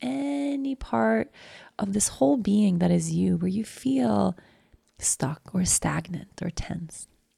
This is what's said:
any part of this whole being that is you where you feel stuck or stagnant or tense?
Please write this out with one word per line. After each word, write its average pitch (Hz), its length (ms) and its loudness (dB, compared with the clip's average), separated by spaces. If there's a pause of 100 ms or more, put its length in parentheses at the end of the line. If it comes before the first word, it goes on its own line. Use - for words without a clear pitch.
any 277 720 -2
part 226 560 0 (480)
of 202 140 -4
this 202 160 0
whole 277 280 2
being 202 440 4
that 175 100 4
is 165 220 2
you 180 240 2
where 180 120 0
you 208 160 -2
feel 220 720 0 (640)
stuck - 560 -4
or 185 100 2
stagnant 160 800 -4
or 175 80 -4
tense? - 560 -8 (320)